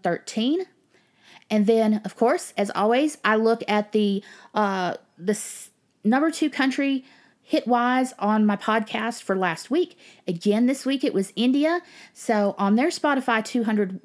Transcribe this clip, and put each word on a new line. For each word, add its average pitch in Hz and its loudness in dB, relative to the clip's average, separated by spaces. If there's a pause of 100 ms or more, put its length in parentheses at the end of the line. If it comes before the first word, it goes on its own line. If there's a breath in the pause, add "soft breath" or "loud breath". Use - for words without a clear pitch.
thirteen. 247 -2 (840 soft breath)
And 214 2
then, 214 2
of 196 -12
course, 269 0
as 202 -2
always, 240 0
I 220 4
look 226 2
at 208 0
the, 202 0 (300 loud breath)
uh, 190 -2 (240)
the 180 -4
s-, - -8 (320)
number 269 2
two 311 -2
country 269 -2 (360 soft breath)
hit-wise 247 0
on 214 2
my 208 2
podcast 220 -2
for 190 -2
last 185 -2
week. 339 0 (300 loud breath)
Again, 208 2
this 269 -2
week 262 -2
it 285 0
was 196 -2
India. 285 2 (320 loud breath)
So 208 0
on 202 2
their 277 4
Spotify 262 0
two 233 -2
hundred 208 -2